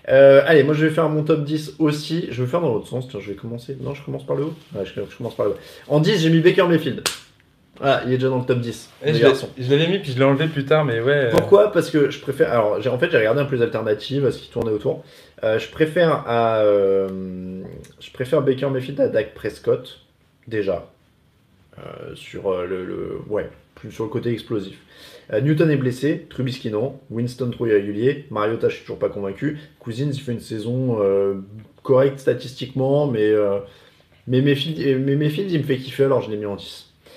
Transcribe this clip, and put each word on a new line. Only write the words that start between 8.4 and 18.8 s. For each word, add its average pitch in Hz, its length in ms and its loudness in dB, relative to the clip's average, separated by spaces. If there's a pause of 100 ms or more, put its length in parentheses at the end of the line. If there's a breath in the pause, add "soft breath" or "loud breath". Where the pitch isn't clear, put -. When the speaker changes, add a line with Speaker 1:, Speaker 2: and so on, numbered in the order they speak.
Speaker 1:
top 123 140 0
dix, 117 300 -8 (140)
Speaker 2:
Et 143 60 0
Speaker 1:
le 156 40 2
Speaker 2:
je - 60 2
l'ai, 123 80 8
Speaker 1:
garçon. 135 280 4
Speaker 2:
je 127 140 -6
l'avais 147 160 4
mis, 190 140 0
puis 147 140 -6
je 123 40 -4
l'ai 135 80 4
enlevé 139 220 2
plus 143 180 -4
tard, 151 180 4
mais 117 160 -2
ouais, 123 140 2
euh. 135 160 2
Speaker 1:
Pourquoi ? 202 420 6
Parce - 200 0
que 143 180 4
je - 100 -8
préfère, 143 320 0
alors, 107 300 2
j'ai, 123 80 -2
en 123 80 0
fait, 175 140 0
j'ai 139 80 2
regardé 113 220 2
un 139 40 0
peu 135 120 -2
les 117 40 0
alternatives 113 640 -2
à 113 60 2
ce - 80 -12
qui - 100 -20
tournait 113 220 -4
autour. - 320 -4 (400 loud breath)
Euh, 110 160 2
je - 100 -8
préfère 156 560 2
à, 113 360 2
euh, 95 1000 0 (380)
je - 120 -20
préfère 135 300 -2
Baker 135 300 0
Mayfield 135 280 -6